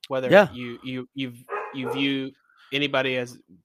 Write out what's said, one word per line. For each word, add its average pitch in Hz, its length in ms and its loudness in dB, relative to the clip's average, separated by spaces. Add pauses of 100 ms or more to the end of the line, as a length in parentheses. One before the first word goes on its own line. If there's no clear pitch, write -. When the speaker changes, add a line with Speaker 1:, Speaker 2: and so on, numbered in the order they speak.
Speaker 1:
whether 131 200 0
Speaker 2:
Yeah. 185 220 8
Speaker 1:
you, 120 320 -10
you, 127 300 -8
you, 131 200 -6 (400)
you 127 200 -6
view 135 380 -2 (420)
anybody 135 440 0
as 123 200 -6 (280)